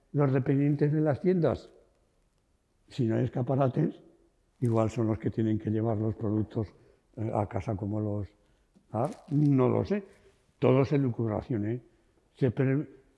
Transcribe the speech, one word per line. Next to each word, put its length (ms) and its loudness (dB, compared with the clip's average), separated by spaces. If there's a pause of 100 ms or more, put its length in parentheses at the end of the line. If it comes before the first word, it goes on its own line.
(140)
los 200 2
dependientes 580 2
de 100 2
las 200 0
tiendas, 480 0 (1200)
si 160 -2
no 120 0
hay 80 0
escaparates, 720 -2 (640)
igual 280 2
son 180 -2
los 120 -2
que 100 -4
tienen 300 0
que 100 -6
llevar 280 -2
los 180 -2
productos, 580 -4 (440)
eh, 160 -4
a 140 0
casa 280 -6
como 240 -6
los, 280 -4 (640)
¿ah? 160 -2 (220)
No 360 4
lo 160 2
sé. 200 -2 (540)
Todo 240 4
es 120 0
elucubración, 760 -2
¿eh? 140 -4 (520)
Se 180 0
pre-, 360 -2 (300)